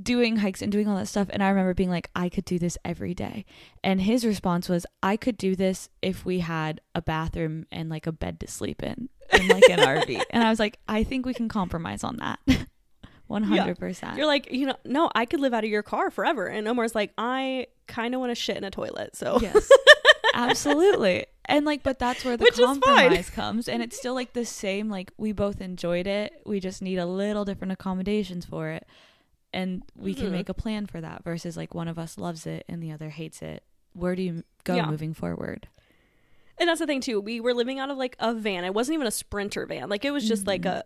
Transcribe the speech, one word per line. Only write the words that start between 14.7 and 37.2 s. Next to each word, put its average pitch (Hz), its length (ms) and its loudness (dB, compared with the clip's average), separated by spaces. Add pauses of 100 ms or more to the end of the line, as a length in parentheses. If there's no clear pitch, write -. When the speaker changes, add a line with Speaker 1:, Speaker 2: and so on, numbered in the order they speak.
Speaker 2:
"No, 269 320 0
I 233 100 0
could 294 140 -4
live 269 120 0
out 220 120 -2
of 220 40 -2
your 208 140 -2
car 302 300 -2
forever." 214 340 -2
And 208 220 -6
Omar's 233 260 -2
like, 208 240 -2
"I 262 480 -4 (220)
kinda 247 320 -4
wanna 247 160 -4
shit 220 200 -4
in - 60 -8
a 196 80 -8
toilet, - 460 -8
so." - 260 0
Speaker 1:
Yes. - 260 2 (340)
Speaker 2:
<laughs> 523 320 6
Speaker 1:
Absolutely. 285 920 4 (200)
And, 294 200 2
like, 294 160 -2
but 269 160 -2
that's 247 260 -2
where 247 120 -2
the 233 80 4
Speaker 2:
Which 480 80 10
is - 60 -2
fine. 285 220 4
Speaker 1:
compromise 466 500 6
comes. 214 380 -4
And 233 140 -2
it's 233 160 -8
still, 247 160 -4
like, 254 180 -6
the 240 120 -2
same, 208 440 -4
like, 190 280 -8
we 214 160 -4
both 202 280 -2
enjoyed 180 460 -4
it. 202 400 -4
We 202 140 -2
just 185 220 -8
need 185 160 -2
a 175 80 -2
little 202 380 -2
different 190 280 -6
accommodations 185 760 -4
for 160 240 -8
it. 160 160 -10 (640)
And 185 300 -6 (140)
we 196 180 -6
can 262 100 -6
Speaker 2:
Mm-hmm. 190 80 -2
Speaker 1:
make 185 180 -4
a 185 40 -4
plan 214 320 -4
for 165 140 -10
that 160 240 -12
versus, 170 320 -6
like, 165 180 -10
one 170 140 -6
of 165 100 -8
us 165 200 -10
loves 175 280 -8
it 160 220 -8
and 170 140 -8
the 160 100 -8
other 156 160 -10
hates 156 320 -12
it. - 220 -12 (320)
Where 180 200 -2
do 185 80 -2
you 170 220 -4 (200)
go 180 120 0
Speaker 2:
Yeah. 170 100 2
Speaker 1:
moving 156 280 -4
forward? - 540 -8 (880)
Speaker 2:
And 339 100 2
that's 330 120 2
the 330 60 -2
thing, 277 140 0
too. 220 180 -2
We 220 220 -4